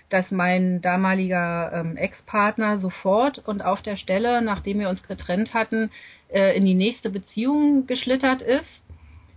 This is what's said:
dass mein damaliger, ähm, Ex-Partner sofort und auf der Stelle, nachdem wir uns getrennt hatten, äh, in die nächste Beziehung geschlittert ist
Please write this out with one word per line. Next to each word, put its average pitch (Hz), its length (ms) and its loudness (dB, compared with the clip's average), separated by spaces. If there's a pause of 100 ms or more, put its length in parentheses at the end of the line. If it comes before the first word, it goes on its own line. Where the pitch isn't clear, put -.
dass 185 220 0
mein 180 500 2
damaliger, 180 920 0
ähm, 165 240 -6
Ex-Partner 208 800 -2
sofort 196 600 0
und 208 220 -8
auf 185 200 -2
der 202 160 -8
Stelle, 233 440 0
nachdem 208 380 -2
wir 202 100 -2
uns 190 140 -6
getrennt 190 500 -4
hatten, 220 380 0 (380)
äh, 196 260 4
in 196 80 4
die 190 120 6
nächste 214 340 0
Beziehung 269 800 2
geschlittert 262 540 0
ist 285 220 0 (720)